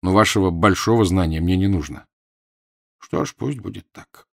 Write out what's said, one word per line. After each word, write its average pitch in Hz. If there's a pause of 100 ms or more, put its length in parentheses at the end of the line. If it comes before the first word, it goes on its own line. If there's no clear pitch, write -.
Но 92
вашего 95
большого 101
знания 85
мне 87
не 95
нужно». 73 (920)
Что -
ж, -
пусть 135
будет -
так. - (120)